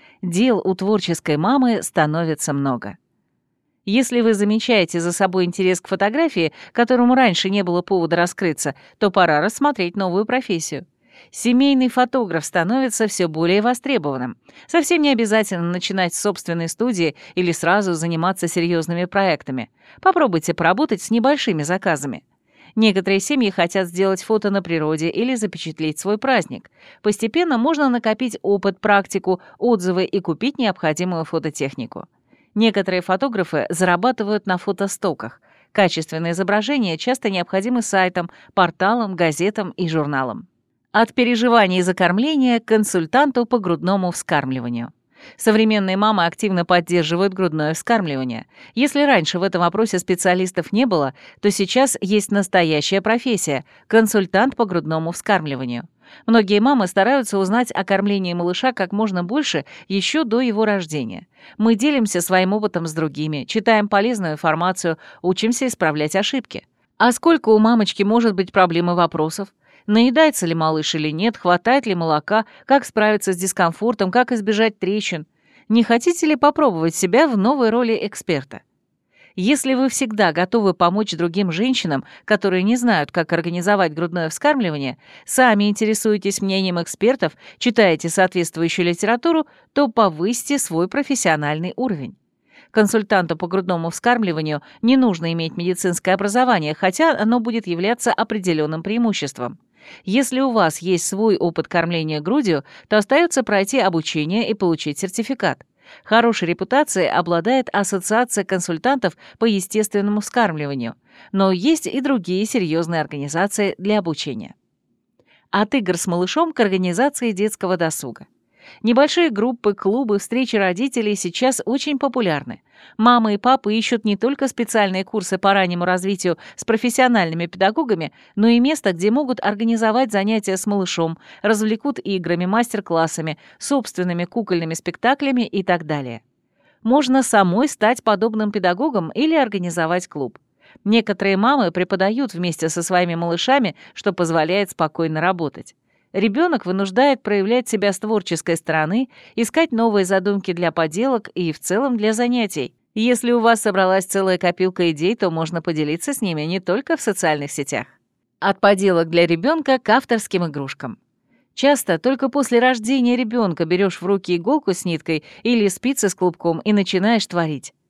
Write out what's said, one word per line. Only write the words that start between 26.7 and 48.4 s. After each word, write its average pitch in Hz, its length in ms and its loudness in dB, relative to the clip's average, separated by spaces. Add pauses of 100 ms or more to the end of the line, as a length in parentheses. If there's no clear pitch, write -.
Постепенно 233 560 0
можно 285 320 2
накопить 233 540 -2
опыт, 196 360 0
практику, 190 600 0 (160)
отзывы 185 480 0
и - 140 -2
купить 202 400 -4
необходимую 175 680 -2
фототехнику. 147 800 -6 (480)
Некоторые 208 480 0
фотографы 185 680 -2
зарабатывают 196 760 0
на 185 120 -2
фотостоках. 185 840 -6 (320)
Качественные 165 640 -2
изображения 208 640 0
часто 170 320 -4
необходимы 196 520 -2
сайтам, 185 480 -2 (240)
порталам, 190 600 0
газетам 175 640 -2
и 180 100 -2
журналам. 143 600 -2 (440)
От 220 220 2
переживаний 233 680 4
за 180 120 0
кормление 233 680 2
к 233 60 -8
консультанту 220 800 0
по 240 140 0
грудному 180 520 -2
вскармливанию. 127 800 -4 (460)
Современные 214 580 2
мамы 202 300 2
активно 175 400 0
поддерживают 175 680 2
грудное 160 400 0
вскармливание. 139 720 -2 (280)